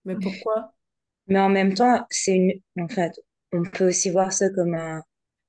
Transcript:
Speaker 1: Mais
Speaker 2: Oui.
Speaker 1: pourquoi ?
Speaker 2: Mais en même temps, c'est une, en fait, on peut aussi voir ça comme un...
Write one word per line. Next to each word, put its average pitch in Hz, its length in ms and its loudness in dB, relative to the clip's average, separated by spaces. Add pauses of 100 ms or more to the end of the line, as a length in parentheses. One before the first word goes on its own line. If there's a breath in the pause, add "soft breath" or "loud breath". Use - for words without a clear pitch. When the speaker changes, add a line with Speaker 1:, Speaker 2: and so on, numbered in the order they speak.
Speaker 1:
Mais 185 100 -6
Speaker 2:
Oui. - 0 -
Speaker 1:
pourquoi ? 220 560 -4 (560)
Speaker 2:
Mais 196 120 4
en 196 100 4
même 196 240 2
temps, 240 360 2
c'est - 260 0
une, 185 160 4 (280)
en 170 80 -6
fait, 170 240 -2 (400)
on 170 120 -2
peut 185 240 0
aussi 180 220 0
voir 190 220 0
ça 196 180 0
comme 175 240 -2
un... 160 280 -6 (460)